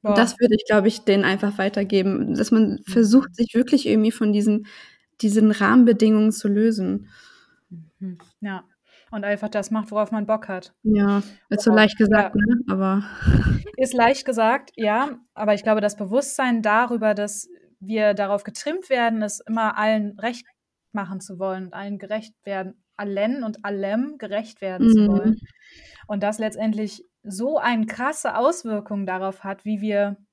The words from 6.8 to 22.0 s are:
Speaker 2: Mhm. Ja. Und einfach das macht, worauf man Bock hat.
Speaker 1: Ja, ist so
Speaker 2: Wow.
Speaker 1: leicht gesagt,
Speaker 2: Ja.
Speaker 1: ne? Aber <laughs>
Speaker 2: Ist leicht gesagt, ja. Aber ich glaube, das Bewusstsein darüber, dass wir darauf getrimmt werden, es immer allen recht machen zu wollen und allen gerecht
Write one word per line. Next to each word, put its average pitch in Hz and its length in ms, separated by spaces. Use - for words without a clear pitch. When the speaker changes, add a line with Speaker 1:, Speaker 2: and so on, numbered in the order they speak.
Speaker 2:
Mhm. 185 180
Ja. 190 220
Und 208 120
einfach 208 260
das 208 220
macht, 214 200
worauf 208 200
man 214 140
Bock 220 220
hat. 185 260
Speaker 1:
Ja, 202 380
ist 208 140
so 226 80
Speaker 2:
Wow. 214 40
Speaker 1:
leicht 214 220
gesagt, 208 380
Speaker 2:
Ja. 208 100
Speaker 1:
ne? 240 220
Aber 190 360
<laughs> - 560
Speaker 2:
Ist 254 160
leicht 247 320
gesagt, 233 500
ja. 226 440
Aber 208 200
ich 202 100
glaube, 214 180
das 208 140
Bewusstsein 233 680
darüber, 220 520
dass 208 340
wir 208 340
darauf 202 300
getrimmt 320 460
werden, 233 320
es 208 180
immer 220 380
allen 208 420
recht 240 260
machen 190 300
zu 180 180
wollen 190 280
und 175 60
allen 202 240
gerecht 214 460